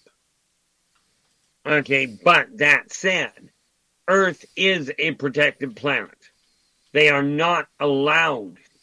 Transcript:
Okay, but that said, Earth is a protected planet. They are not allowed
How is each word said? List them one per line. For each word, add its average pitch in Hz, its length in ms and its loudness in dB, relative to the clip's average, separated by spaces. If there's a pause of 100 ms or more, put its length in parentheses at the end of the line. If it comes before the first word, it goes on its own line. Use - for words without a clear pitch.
(1700)
Okay, 139 400 0
but 127 540 2
that 143 340 2
said, 175 560 -6 (580)
Earth 185 380 0 (100)
is 175 420 -2
a 156 140 -4
protected 139 640 -4
planet. 127 540 -6 (640)
They 151 160 4
are 143 140 2
not 151 440 -2 (140)
allowed 143 760 -2 (260)